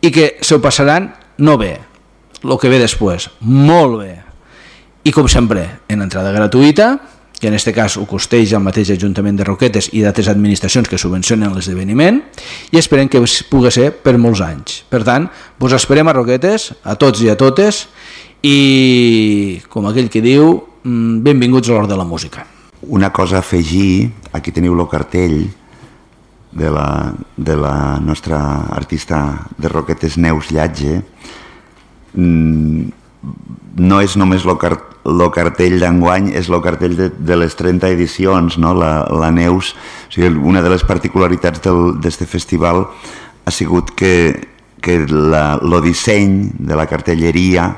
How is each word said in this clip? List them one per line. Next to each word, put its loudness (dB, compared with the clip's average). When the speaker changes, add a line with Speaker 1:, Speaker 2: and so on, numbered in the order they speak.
Speaker 1:
i 2
que 2
se 0
ho 4
passaran 2
no 4
bé, -4
lo -2
que 2
ve 4
després, -2
molt 4
bé. -14
I 2
com 4
sempre, 0
en -2
entrada -4
gratuïta, 4
que -4
en 0
este -2
cas -2
ho -6
costeix 0
el 0
mateix -2
Ajuntament -2
de -2
Roquetes -2
i 2
d'altres 0
administracions 0
que -4
subvencionen -2
l'esdeveniment, 0
i 6
esperem 2
que 4
es 0
pugui 2
ser 2
per 4
molts 2
anys. -10
Per -2
tant, 0
vos 2
esperem 2
a 2
Roquetes, 0
a -6
tots 2
i 4
a 0
totes, 2
i, 2
com -4
aquell -2
que 0
diu, 6
mm, -2
benvinguts 2
a 4
l'hora 0
de -2
la -4
música. -10
Speaker 2:
Una 0
cosa 0
a -2
afegir, 0
aquí -8
teniu 0
lo 0
cartell -2
de -4
la, -4
de -2
la -2
nostra -4
artista -6
de -6
Roquetes, -4
Neus -2
Llatge. -2
Mm, 0
no 4
és 0
només 0
lo 0
car-, -2
lo 2
cartell 0
d'enguany, 2
és -4
lo 0
cartell -2
de, 0
de -2
les 0
trenta 0
edicions, 0
no? 2
La, 0
la 0
Neus, 0
o -18
sigui, 0
una 2
de 2
les 0
particularitats -2
del, 2
d'este -4
festival -2
ha -4
sigut -2
que, 2
que 0
la, 2
lo 2
disseny 0
de -4
la -2
cartelleria 0